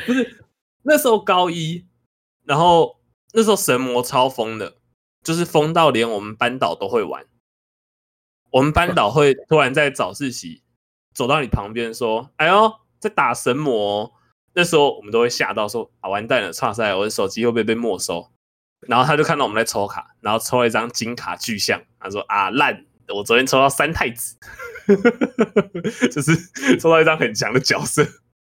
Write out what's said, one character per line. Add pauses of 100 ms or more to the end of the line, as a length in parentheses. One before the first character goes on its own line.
不
是， (360)
那
时
候
高
一， (580)
然
后 (340)
那
时
候
神
魔
超
疯
的， (460)
就
是
疯
到
连
我
们
班
导
都
会
玩。 (1200)
我
们
班
导
会 (120)
突
然
在
早
自
习 (500)
走
到
你
旁
边
说
：“哎
呦， (260)
在
打
神
魔
哦。” (420)
那
时
候
我
们
都
会
吓
到
说 (100)
：“啊，
完
蛋
了，
剉
赛！
我
的
手
机
会
不
会
被
没
收？” (560)
然
后
他
就
看
到
我
们
在
抽
卡，
然
后
抽
了
一
张
金
卡
巨
像， (160)
他
说
：“啊，
烂， (240)
我
昨
天
抽
到
三
太
子。” (500)
<laughs>
就
是
抽
到
一
张
很
强
的
角
色。 (520)